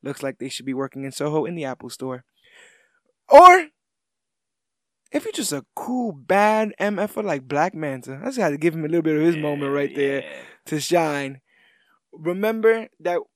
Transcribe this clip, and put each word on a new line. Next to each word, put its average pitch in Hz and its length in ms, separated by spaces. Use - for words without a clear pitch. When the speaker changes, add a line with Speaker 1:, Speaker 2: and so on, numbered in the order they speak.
Speaker 1:
looks 135 200
like 135 160
they 135 100
should 127 180
be 135 80
working 135 300
in 135 80
Soho 151 320
in 170 120
the 156 100
Apple 127 240
Store, 127 340
or 359 380
if 294 140
you're 440 60
just 226 200
a 139 120
cool, 247 360
bad 202 680
M 202 200
F 202 200
er 220 40
like 147 240
Black 151 280
Manta, 135 480
I - 60
just 262 100
had 190 100
to 143 80
give 156 180
him 160 100
a 151 40
little 165 140
bit 156 140
of 151 60
his 170 140
Speaker 2:
Yeah, 151 60
Speaker 1:
moment 143 320
right 143 200
there 139 280
Speaker 2:
yeah. - 100
Speaker 1:
to 156 140
shine. 143 640
Remember 220 760
that. 175 200